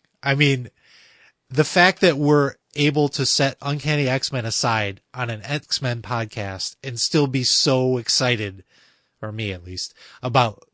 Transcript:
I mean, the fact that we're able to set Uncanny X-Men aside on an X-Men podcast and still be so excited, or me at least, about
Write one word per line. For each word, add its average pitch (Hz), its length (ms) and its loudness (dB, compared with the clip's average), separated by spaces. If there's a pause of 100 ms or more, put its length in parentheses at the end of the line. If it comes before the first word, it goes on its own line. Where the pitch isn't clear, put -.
(220)
I 139 140 0
mean, 139 340 0 (800)
the 139 140 2
fact 185 380 4
that 160 160 4
we're 147 380 4 (200)
able 147 340 2
to 135 160 -2
set - 380 0
Uncanny 143 440 0
X-Men 127 380 -2
aside 107 560 -2 (120)
on 123 180 -6
an 107 120 -10
X-Men 123 600 -6
podcast 107 800 -6
and 120 160 -8
still 147 260 2
be 131 180 0
so 127 540 2
excited, 110 640 -2 (600)
or 107 80 -6
me 107 200 -6
at 87 140 -10
least, 92 300 -10 (260)
about 123 420 0 (100)